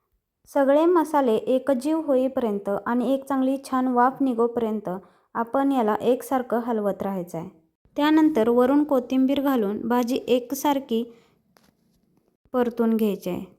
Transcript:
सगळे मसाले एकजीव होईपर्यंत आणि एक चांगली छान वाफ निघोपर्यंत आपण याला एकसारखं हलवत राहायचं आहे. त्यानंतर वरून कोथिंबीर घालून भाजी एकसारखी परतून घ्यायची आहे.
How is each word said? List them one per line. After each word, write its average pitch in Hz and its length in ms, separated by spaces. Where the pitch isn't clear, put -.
सगळे 285 380
मसाले 302 500
एकजीव 262 680
होईपर्यंत 254 640
आणि 240 280
एक 269 100
चांगली 269 400
छान 262 240
वाफ 254 340
निघोपर्यंत 233 680
आपण 269 380
याला 220 300
एकसारखं 247 580
हलवत 208 420
राहायचं 185 360
आहे. 170 100
त्यानंतर 302 520
वरून 247 360
कोथिंबीर 262 560
घालून 233 380
भाजी 247 300
एकसारखी 254 760
परतून 233 420
घ्यायची 202 340
आहे. 185 140